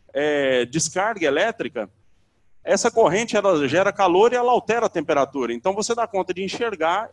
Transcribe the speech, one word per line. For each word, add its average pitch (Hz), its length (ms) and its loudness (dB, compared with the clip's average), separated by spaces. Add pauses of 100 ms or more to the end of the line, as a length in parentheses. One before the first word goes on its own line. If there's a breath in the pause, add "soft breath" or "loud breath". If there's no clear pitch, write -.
(140)
é, 139 520 0
descarga 180 600 -2
elétrica, 143 640 -2 (760)
essa 202 260 0
corrente, 220 460 2
ela 185 320 2
gera 185 240 2
calor 196 400 4
e 247 60 -2
ela 247 140 0
altera 226 340 0
a 185 40 0
temperatura. 139 640 -2
Então, 151 200 -4
você 214 200 -4
dá 233 140 -2
conta 185 260 -4
de 180 80 -8
enxergar 196 720 -4